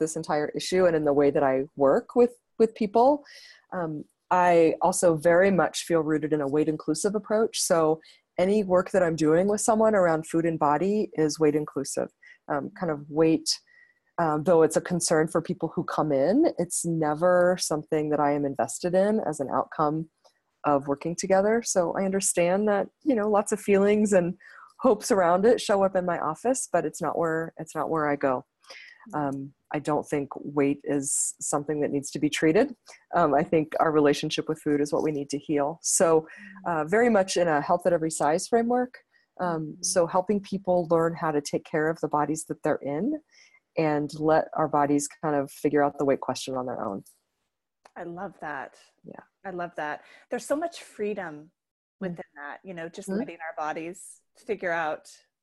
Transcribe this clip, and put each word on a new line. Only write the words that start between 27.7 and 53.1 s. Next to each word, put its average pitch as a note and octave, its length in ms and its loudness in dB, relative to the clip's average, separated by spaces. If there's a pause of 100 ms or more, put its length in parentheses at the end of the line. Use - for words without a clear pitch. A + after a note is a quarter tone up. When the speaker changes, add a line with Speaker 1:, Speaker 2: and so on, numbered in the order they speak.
Speaker 1:
not D3+ 160 -4
where D#3 180 0
I D3 80 0
go. C3+ 300 -2 (680)
Speaker 2:
Mm-hmm. D3+ 40 -2 (180)
Speaker 1:
Um, C#3 160 -12 (220)
I D3+ 40 -2
don't D3 300 -2
think C#3+ 280 -4
weight C#3+ 480 -2
is - 560 -2
something D3+ 400 -4
that C#3 100 -2
needs C#3+ 220 -4
to - 60 -8
be D3+ 120 0
treated. - 440 2 (400)
Um, D#3 200 2
I D3 80 4
think D#3+ 360 0
our D#3 140 2
relationship D3+ 560 2
with D#3 140 -6
food D3 180 0
is D3 120 -2
what D3+ 100 -2
we D#3 100 0
need C#3+ 180 -6
to C#3+ 80 -6
heal. D3 440 -2
So, E3 380 4 (460)
Speaker 2:
Mm-hmm. F3 40 -2
Speaker 1:
uh, D#3 140 -2
very A3+ 260 2
much F#3+ 260 2
in F3 120 2
a D3+ 120 2
health E3+ 260 -2
at F3 60 4
every D#3+ 180 0
size D#3+ 380 0
framework. A#3+ 460 0 (460)
Um, F3+ 80 -2 (140)
Speaker 2:
Mm-hmm. D#3 200 -12
Speaker 1:
so E3+ 240 2
helping F#3 340 0
people F3+ 500 -2
learn E3 240 2
how D#3+ 160 -4
to D3 120 0
take - 220 -6
care D#3 260 -2
of E3 100 -6
the D3+ 80 -4
bodies D3+ 400 -2
that - 140 -10
they're D3+ 140 0
in G3+ 440 -4 (560)
and D3+ 420 -2
let D#3 360 2
our D#3 140 -2
bodies C#3+ 400 0 (140)
kind D3+ 140 -2
of C#3 140 -4
figure D3 320 0
out C#3+ 160 -2
the D3 80 -2
weight C3+ 140 2
question C3 360 -6
on B2+ 80 -6
their A#2+ 180 -8
own. G2+ 220 -8 (920)
Speaker 2:
I G3+ 80 -12
love E3+ 360 -14
that. D3 340 -12 (300)
Speaker 1:
Yeah. - 160 -20 (240)
Speaker 2:
I G3 60 -12
love F3 260 -8
that. D3+ 260 -8 (280)
There's A#3+ 160 -8
so C#4+ 100 -2
much E4 260 -8
freedom F3 680 -10 (520)
Speaker 1:
Mm. F#3 80 -6
Speaker 2:
within F3 140 -12 (120)
that, C#3+ 280 -14
you F#3 100 -14
know, E3 140 -12
just F#3+ 200 -16
Speaker 1:
Mm-hmm. F#3+ 120 -4